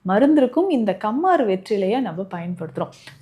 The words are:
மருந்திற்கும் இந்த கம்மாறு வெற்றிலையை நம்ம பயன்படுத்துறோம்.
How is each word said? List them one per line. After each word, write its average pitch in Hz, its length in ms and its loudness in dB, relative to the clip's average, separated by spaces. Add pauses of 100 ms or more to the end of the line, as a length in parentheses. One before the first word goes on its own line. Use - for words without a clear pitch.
மருந்திற்கும் 285 600 4
இந்த 226 260 0
கம்மாறு 277 520 0
வெற்றிலையை 196 540 -2
நம்ம 185 220 -6
பயன்படுத்துறோம். 175 720 -8 (300)